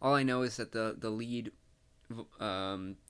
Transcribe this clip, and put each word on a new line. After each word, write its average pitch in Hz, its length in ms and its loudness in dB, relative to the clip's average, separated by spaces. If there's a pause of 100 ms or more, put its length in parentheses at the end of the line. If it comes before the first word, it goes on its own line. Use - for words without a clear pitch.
All 135 120 6
I 139 80 6
know 127 200 4
is 123 160 -2
that 113 140 -6
the, 110 260 0
the 110 120 -2
lead, 117 420 -4 (580)
v-, 113 160 -10 (120)
um, 95 580 -2 (140)